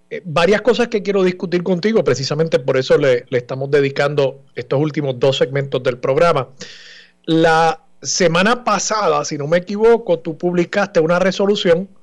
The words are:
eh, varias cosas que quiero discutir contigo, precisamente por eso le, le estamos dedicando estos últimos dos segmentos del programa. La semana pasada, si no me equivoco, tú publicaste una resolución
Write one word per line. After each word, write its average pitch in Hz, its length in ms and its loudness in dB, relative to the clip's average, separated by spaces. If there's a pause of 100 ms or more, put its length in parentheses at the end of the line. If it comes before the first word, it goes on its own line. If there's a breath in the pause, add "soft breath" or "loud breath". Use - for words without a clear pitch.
(100)
eh, - 140 -12
varias 180 380 0
cosas 233 260 2
que 214 160 -4
quiero 196 180 0
discutir 180 400 -2
contigo, 190 400 0
precisamente 147 560 0
por 135 200 -2
eso 151 200 2
le, 131 300 0
le 127 100 -2
estamos 135 320 -6
dedicando 143 720 0 (160)
estos 135 240 -4
últimos 143 400 -4
dos 135 160 2
segmentos 139 480 -2
del 127 140 -2
programa. 143 500 0 (760 loud breath)
La 160 580 2 (200)
semana 185 640 0
pasada, 190 600 0
si 147 140 -8
no 139 80 -6
me 170 120 2
equivoco, 208 600 2
tú 160 180 -8
publicaste 180 640 -2
una 170 220 2
resolución 190 680 0 (140 soft breath)